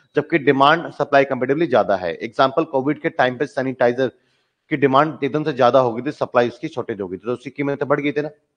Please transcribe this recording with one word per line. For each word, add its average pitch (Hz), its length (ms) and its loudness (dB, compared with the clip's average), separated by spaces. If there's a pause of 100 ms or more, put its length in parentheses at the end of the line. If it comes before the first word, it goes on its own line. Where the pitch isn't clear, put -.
(160)
जबकि 160 220 0
डिमांड 139 520 4
सप्लाई 139 340 2
competitively 135 460 -2
ज्यादा 104 260 2
है। 90 180 -4
एग्जांपल, 135 500 -2
कोविड 139 360 -4
के 165 100 -4
टाइम 127 280 -2
पे 147 80 -4
सैनिटाइजर 127 680 -2 (580)
की 156 60 -2
डिमांड 139 480 2
एकदम 143 200 -2
से 160 80 -4
ज्यादा 127 260 4
हो 127 140 2
गई 117 100 -8
थी, 143 100 -8
सप्लाई 123 360 0
उसकी 156 200 -10
शॉर्टेज 117 320 -8
हो 98 80 -6
गई 90 80 -8
थी, 95 100 -12
तो 120 60 -4
उसकी 123 180 -10
कीमतें 139 380 -6
बढ़ 143 120 0
गई 143 120 -2
थी 147 100 -4
ना। 151 60 -6 (280)